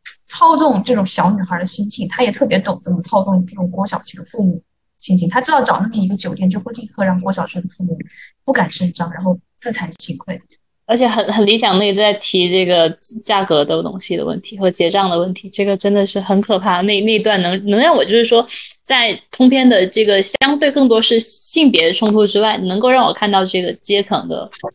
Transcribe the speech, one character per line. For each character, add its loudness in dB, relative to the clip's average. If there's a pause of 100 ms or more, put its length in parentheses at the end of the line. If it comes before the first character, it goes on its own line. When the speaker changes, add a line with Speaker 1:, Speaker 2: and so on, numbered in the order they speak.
(260)
Speaker 1:
操 2
纵 2
这 0
种 0
小 2
女 0
孩 -4
的 -4
心 -4
情， -6
他 -2
也 0
特 0
别 0
懂 -4
怎 -8
么 -2
操 0
纵 0
这 -14
种 -4
郭 -4
晓 -6
琪 -8
的 -18
父 -8
母 0 (360)
心 0
情。 0
他 0
知 0
道 4
找 0
那 -2
么 -10
一 0
个 -2
酒 -4
店 0
就 -2
会 -12
立 -12
刻 -6
让 0
郭 -4
晓 -4
琪 -10
的 -8
父 -8
母 -4 (480)
不 0
敢 0
声 -4
张， -6
然 -12
后 0 (200)
自 -8
惭 -6 (120)
形 -4
愧。 -12 (440)
Speaker 2:
而 2
且 2
很， 0
很 4
理 4
想 2
的 4
也 2
在 2
提 -2
这 2
个 4 (320)
价 0
格 2
的 -2
东 -10
西 -6
的 -4
问 -6
题 -16
和 0
结 0
账 0
的 0
问 -2
题， -14
这 -4
个 0
真 0
的 2
是 -4
很 0
可 0
怕。 0
那， 0
那 2
段 0
能， -2
能 2
让 4
我 2
就 -4
是 4
说 2 (360)
在 0 (160)
通 4
篇 4
的 6
这 0
个 4
相 0
对 2
更 4
多 4
是 2
性 0
别 4
冲 0
突 4
之 0
外， 2
能 -2
够 2
让 4
我 0
看 -2
到 4
这 -2
个 -6
阶 -2
层 -2
的 -8 (260)